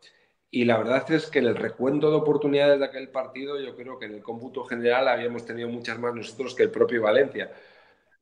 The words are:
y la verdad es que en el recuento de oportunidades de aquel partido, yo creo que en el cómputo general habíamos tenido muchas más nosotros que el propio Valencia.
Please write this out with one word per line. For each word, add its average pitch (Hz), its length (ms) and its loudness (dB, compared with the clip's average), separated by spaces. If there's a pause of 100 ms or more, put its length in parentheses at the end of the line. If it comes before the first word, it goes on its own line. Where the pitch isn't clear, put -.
(500)
y 120 140 0
la 117 140 4
verdad 123 340 0
es 156 180 0
que 143 80 0
en 123 80 4
el 107 100 2
recuento 143 540 0
de 156 60 4
oportunidades 143 640 4
de 139 40 0
aquel 131 260 -8
partido, 135 500 -6
yo 120 160 -10
creo 127 220 -14
que 110 80 -10
en 107 80 -12
el 101 80 -14
cómputo 120 420 -10
general 120 420 2
habíamos 120 400 0
tenido 117 220 -8
muchas 117 320 -8
más 120 140 -2
nosotros 120 400 -8
que 113 100 4
el 101 60 4
propio 117 320 2
Valencia. 107 500 2 (680)